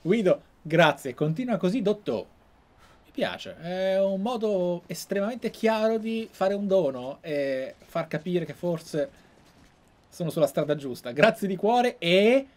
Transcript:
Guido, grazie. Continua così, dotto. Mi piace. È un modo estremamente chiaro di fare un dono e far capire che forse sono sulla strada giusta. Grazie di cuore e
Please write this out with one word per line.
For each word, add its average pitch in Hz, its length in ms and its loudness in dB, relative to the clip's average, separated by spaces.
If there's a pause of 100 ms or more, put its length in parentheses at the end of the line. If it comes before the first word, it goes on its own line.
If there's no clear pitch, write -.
Guido, 180 400 2 (200)
grazie. 151 520 4
Continua 180 440 -2
così, 185 260 0
dotto. 180 440 -2 (800)
Mi - 60 -20
piace. 175 460 -8
È 190 440 -2
un 196 200 0
modo 202 680 -2
estremamente 202 640 -4
chiaro 220 480 0
di 226 320 -4
fare 196 240 0
un 202 100 -4
dono 139 560 0
e 139 560 -4
far - 300 -8
capire 175 380 -2
che 147 80 -12
forse 165 560 -4 (1000)
sono 165 220 -6
sulla 156 160 2
strada 151 280 0
giusta. 127 360 -8
Grazie 202 360 2
di 190 80 -2
cuore 240 440 0
e 208 580 4